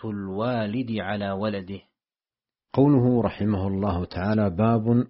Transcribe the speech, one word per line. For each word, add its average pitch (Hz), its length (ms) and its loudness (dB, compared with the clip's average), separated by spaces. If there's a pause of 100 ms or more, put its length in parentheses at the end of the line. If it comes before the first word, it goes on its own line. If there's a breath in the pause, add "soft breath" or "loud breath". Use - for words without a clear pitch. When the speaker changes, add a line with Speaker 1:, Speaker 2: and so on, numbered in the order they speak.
Speaker 1:
الوالد 110 920 -4
على 101 320 -4
ولده. 98 500 -4 (920)
Speaker 2:
قوله 123 500 4
رحمه 101 440 0
الله 95 380 -2
تعالى: 101 460 0
باب 113 600 2